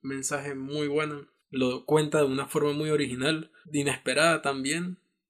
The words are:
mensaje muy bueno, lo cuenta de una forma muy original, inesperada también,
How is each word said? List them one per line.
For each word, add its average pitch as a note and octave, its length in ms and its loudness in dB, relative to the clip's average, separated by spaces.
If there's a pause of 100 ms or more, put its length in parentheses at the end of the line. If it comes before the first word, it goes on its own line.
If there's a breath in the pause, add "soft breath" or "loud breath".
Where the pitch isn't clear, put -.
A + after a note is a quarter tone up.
mensaje C#3 520 -6
muy C#3+ 340 -4
bueno, D3 380 -4 (240)
lo B2+ 360 -2
cuenta D3+ 320 4
de D3 80 6
una C3+ 200 0
forma D3 260 2
muy D#3 180 -2
original, D3 600 0 (220 soft breath)
inesperada C#3+ 720 2
también, D3+ 560 -2 (300)